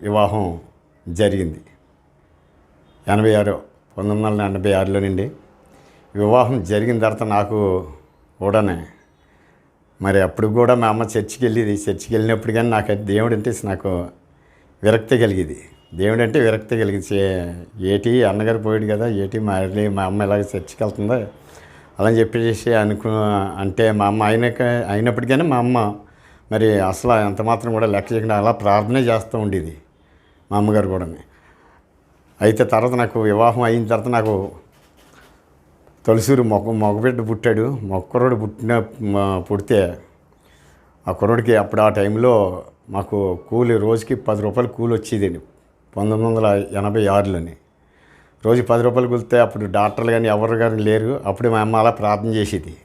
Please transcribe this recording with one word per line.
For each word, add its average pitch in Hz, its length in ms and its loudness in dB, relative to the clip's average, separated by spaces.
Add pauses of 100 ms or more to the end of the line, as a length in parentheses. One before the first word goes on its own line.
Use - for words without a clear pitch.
వివాహం 104 580 0 (480)
జరిగింది. 90 520 -2 (1500)
ఎనభై 107 260 4
ఆరు, 104 260 2 (380)
పంతొమ్మిది 104 320 -2
వందల 104 120 -2
ఎనభై 98 300 0
ఆరులోనండి 98 580 0 (840)
వివాహం 117 480 2
జరిగిన 107 360 0
తర్వాత 107 240 0
నాకు 101 680 0 (500)
కూడానే 98 480 0 (1160)
మరి 98 180 4
అప్పుడు 98 260 0
కూడా 120 280 4
మా 117 140 2
అమ్మ 110 140 0
చర్చికి 107 400 -6
వెళ్ళేది. 110 320 0
చర్చికి 101 400 -6
వెళ్ళినప్పుడు 110 380 0
కానీ 113 180 2
నాకు 107 240 0
దేవుడు 107 400 0
అంటే 110 180 -4 (120)
నాకు 92 420 -4 (760)
విరక్తి 110 360 2
కలిగేది, 95 400 -2 (360)
దేవుడు 104 280 0
అంటే 113 180 0
విరక్తి 110 380 0
కలిగేది. 98 260 -2 (100)
చే-, 92 400 -2 (260)
"ఏటి 101 440 2
అన్నగారు 107 340 0
పోయాడు 107 280 -2
కదా, 107 220 -2
ఏటి 101 300 -4
మా, 104 160 -2 (340)
మా 98 140 -2
అమ్మ 98 200 -2
ఇలాగ 101 180 0
చర్చికి 101 400 -8
వెళ్తుందా?" 107 340 -2 (840)
అలా 101 100 2
అని 113 100 4
చెప్పేసి 113 560 0
అనుకు-, 107 340 0 (500)
అంటే 98 340 0
మా 104 140 2
అమ్మ 107 160 0
అయినాక, 113 400 2
అయినప్పటికైనా 120 840 0
మా 143 120 0
అమ్మ 120 380 0 (580)
మరి 107 280 4
అసలు 95 320 0
ఎంత 104 300 0
మాత్రం 113 300 -2
కూడా 110 140 0
లెక్క 101 260 -2
చేయకుండా 110 240 0
అలా 104 160 2
ప్రార్థనే 107 480 0
చేస్తూ 117 380 0
ఉండేది 92 380 -4 (760)
మా 101 40 0
అమ్మగారు 104 320 2
కూడా. 92 200 -4 (1300)
అయితే 110 240 4
తర్వాత 120 280 0
నాకు 120 300 -2
వివాహం 110 400 2
అయిన 113 240 0
తర్వాత 110 220 -2
నాకు 107 420 0 (1600)
తొలిసూరు 113 360 4
మగ-, 110 300 0
మగబిడ్డ 110 580 0
పుట్టాడు. 113 520 0
మగ 95 160 -4
కుర్రోడు 123 380 0
పుట్టిన, 110 480 -2 (160)
మా, 101 220 0 (180)
పుడితే 95 580 0 (1120)
ఆ 95 40 -2
కుర్రోడికి 113 440 2
అప్పుడు 104 240 0
ఆ 107 80 6
టైంలో 104 720 2 (280)
మాకు 95 480 -4 (100)
కూలి 117 300 2
రోజుకి 110 360 0
పది 107 280 -2
రూపాయలు 107 260 -2
కూలి 117 260 -4
వచ్చేదండి, 101 440 -2 (580)
పంతొమ్మిది 107 280 0
వందల 113 220 2 (260)
ఎనభై 104 340 0
ఆరులోని. 95 480 0 (920)
రోజు 120 160 4
పది 117 200 2
రూపాయలు 123 260 2
కూలితే 120 320 0
అప్పుడు 107 240 0
డాక్టర్లు 104 480 0
కానీ 113 160 2
ఎవరు 110 280 0
కానీ 113 260 0
లేరు, 110 440 0
అప్పుడు 98 220 0
మా 110 120 2
అమ్మ 110 160 0
అలా 110 140 4
ప్రార్థన 104 360 -2
చేసేది. 104 580 -4